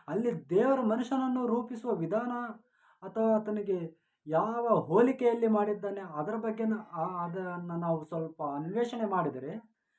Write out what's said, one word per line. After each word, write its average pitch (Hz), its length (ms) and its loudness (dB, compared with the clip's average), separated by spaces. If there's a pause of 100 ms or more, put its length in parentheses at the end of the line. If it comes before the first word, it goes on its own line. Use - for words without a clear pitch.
ಅಲ್ಲಿ 190 420 -2
ದೇವರು 254 320 4
ಮನುಷ್ಯನನ್ನು 254 640 0
ರೂಪಿಸುವ 233 480 -2
ವಿಧಾನ 208 380 -2 (680)
ಅಥವಾ 220 340 2
ಆತನಿಗೆ 202 600 -2 (300)
ಯಾವ 214 540 2
ಹೋಲಿಕೆಯಲ್ಲಿ 233 680 4
ಮಾಡಿದ್ದಾನೆ 202 540 2
ಅದರ 170 360 -4
ಬಗ್ಗೆ 220 280 -4
ನ-, 220 280 -2
ಆ, 170 320 -4
ಅದನ್ನ 175 480 -6
ನಾವು 165 320 -2
ಸ್ವಲ್ಪ 160 380 -6
ಅನ್ವೇಷಣೆ 196 640 -4
ಮಾಡಿದರೆ 165 680 -2 (240)